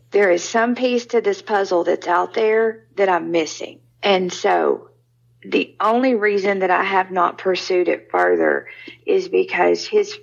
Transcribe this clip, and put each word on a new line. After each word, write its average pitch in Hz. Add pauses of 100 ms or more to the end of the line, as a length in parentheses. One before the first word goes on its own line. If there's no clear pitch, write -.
There 202
is 175
some 233
piece 247
to 233
this 190
puzzle 190
that's -
out 180
there 226 (120)
that 196
I'm 170
missing. - (240)
And 185
so 175 (540)
the -
only 240
reason 202
that 185
I 180
have 190
not 175
pursued 180
it -
further 175 (380)
is 185
because 175
his -